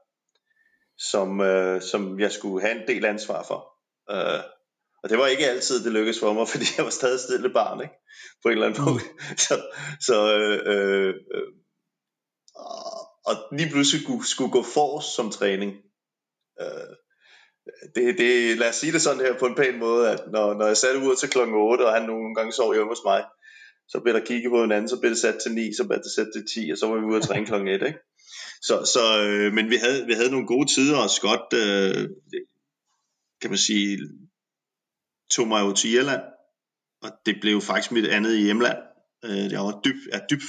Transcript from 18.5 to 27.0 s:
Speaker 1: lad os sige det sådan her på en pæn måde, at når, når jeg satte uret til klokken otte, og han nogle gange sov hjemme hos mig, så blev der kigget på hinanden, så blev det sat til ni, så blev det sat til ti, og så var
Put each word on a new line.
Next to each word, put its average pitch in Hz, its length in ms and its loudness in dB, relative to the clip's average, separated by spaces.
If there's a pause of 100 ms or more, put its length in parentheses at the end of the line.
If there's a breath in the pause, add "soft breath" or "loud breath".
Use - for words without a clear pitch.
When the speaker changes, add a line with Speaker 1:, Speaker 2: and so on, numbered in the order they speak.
Speaker 1:
lad 117 100 4
os 117 60 -2
sige 156 180 -2
det 160 100 2
sådan 135 220 2
her 123 140 2
på 127 80 2
en 117 80 0
pæn 127 240 2
måde, 117 320 4
at 98 100 -2 (120)
når, 104 220 2
når 107 120 2
jeg 107 100 4
satte 131 240 2
uret 131 180 2
til 143 120 -2
klokken 117 260 2
otte, 117 300 4
og 110 60 4
han 113 100 2
nogle 113 320 -6
gange 113 180 -2
sov 113 220 0
hjemme 107 140 2
hos 120 160 -8
mig, 98 200 2 (640 loud breath)
så - 120 -6
blev 117 140 2
der 110 100 2
kigget 120 260 -2
på 120 100 4
hinanden, 107 280 2
så 123 120 -4
blev 120 100 2
det 113 80 -2
sat 113 240 0
til 117 100 -4
ni, 110 240 -2
så 123 100 0
blev 104 120 0
det - 180 -10
sat 107 180 -2
til 107 100 -8 (100)
ti, 110 180 -4
og - 60 -6
så - 100 -2
var 110 120 -2